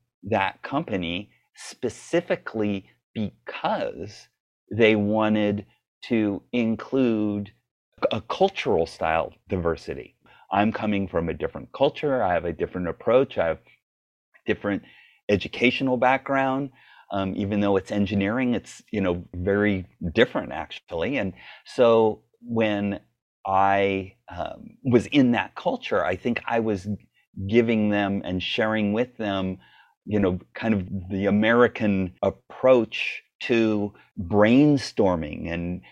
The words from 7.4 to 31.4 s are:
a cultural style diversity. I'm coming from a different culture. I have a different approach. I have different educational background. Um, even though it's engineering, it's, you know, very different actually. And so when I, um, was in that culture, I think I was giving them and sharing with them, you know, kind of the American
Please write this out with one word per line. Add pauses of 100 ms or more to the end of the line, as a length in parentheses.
a
cultural
style (140)
diversity. (380)
I'm
coming
from
a
different
culture.
I
have
a
different
approach.
I
have (880)
different (460)
educational
background. (420)
Um,
even
though
it's
engineering,
it's, (100)
you
know, (100)
very (260)
different
actually.
And (320)
so (180)
when (440)
I, (200)
um,
was
in
that
culture,
I
think
I
was (640)
giving
them
and
sharing
with
them, (460)
you
know, (160)
kind
of (240)
the
American